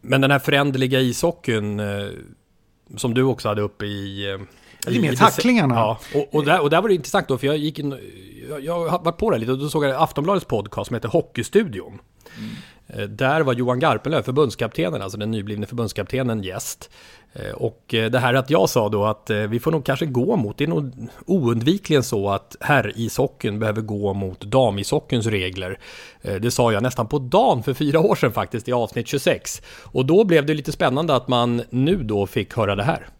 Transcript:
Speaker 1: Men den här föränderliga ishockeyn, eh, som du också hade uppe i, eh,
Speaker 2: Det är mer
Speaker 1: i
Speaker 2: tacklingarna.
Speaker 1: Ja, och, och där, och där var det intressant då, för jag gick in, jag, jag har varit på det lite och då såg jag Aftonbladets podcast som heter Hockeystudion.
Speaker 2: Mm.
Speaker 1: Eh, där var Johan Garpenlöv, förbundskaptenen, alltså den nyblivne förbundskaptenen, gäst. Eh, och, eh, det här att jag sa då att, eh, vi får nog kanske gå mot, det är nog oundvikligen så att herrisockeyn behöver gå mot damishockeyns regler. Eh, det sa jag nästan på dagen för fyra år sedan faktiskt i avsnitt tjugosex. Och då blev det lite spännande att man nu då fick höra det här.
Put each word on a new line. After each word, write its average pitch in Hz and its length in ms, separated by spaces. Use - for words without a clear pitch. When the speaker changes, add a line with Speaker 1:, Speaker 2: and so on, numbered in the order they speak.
Speaker 1:
Men 135 200
den 135 100
här 139 80
föränderliga 135 600
ishockeyn, 117 800
eh, 104 60
som 120 160
du 127 100
också 127 260
hade 104 120
uppe 104 240
i, 98 460
eh, 98 60
Speaker 2:
Det 185 120
är 233 40
mer 151 120
Speaker 1:
i - 20
Speaker 2:
tacklingarna. 214 600
Speaker 1:
Ja, 110 240
och, 143 200
och 151 100
där, 170 160
och 147 80
där 165 120
var 220 80
det 190 60
intressant 175 320
då, 131 100
för 139 100
jag 151 100
gick 151 220
in, 143 160
jag, 143 140
jag 170 260
har 175 100
varit 170 180
på 214 140
det 156 60
lite 113 140
och 135 80
då 147 100
såg 147 160
jag 135 180
Aftonbladets 165 420
podcast 104 420
som - 60
heter 117 160
Hockeystudion. 135 920
Speaker 2:
Mm. 110 120
Speaker 1:
Eh, 101 60
där 131 320
var 131 120
Johan 123 260
Garpenlöv, 131 420
förbundskaptenen, 135 800
alltså 98 160
den 107 140
nyblivne 104 340
förbundskaptenen, 113 760
gäst. - 460
Eh, - 180
och, - 420
eh, 113 180
det 127 80
här 123 140
att 127 160
jag 170 200
sa 107 200
då 104 160
att, 107 240
eh, 107 80
vi 107 220
får 160 120
nog 156 140
kanske 143 200
gå 139 300
mot, 104 220
det 139 60
är 151 40
nog 143 420
oundvikligen 139 800
så 101 260
att - 300
herrisockeyn 113 1000
behöver 110 220
gå 104 320
mot 95 280
damishockeyns 113 840
regler. 95 540
Eh, 98 140
det 110 160
sa 120 200
jag 107 120
nästan 123 240
på - 120
dagen 147 440
för 135 100
fyra 147 260
år 170 160
sedan 120 160
faktiskt 107 360
i 120 60
avsnitt 117 340
tjugosex. - 540
Och 127 220
då 175 180
blev 160 220
det 156 80
lite 151 180
spännande 143 440
att - 120
man 120 420
nu 147 340
då 101 240
fick - 260
höra 101 220
det 98 80
här. 160 240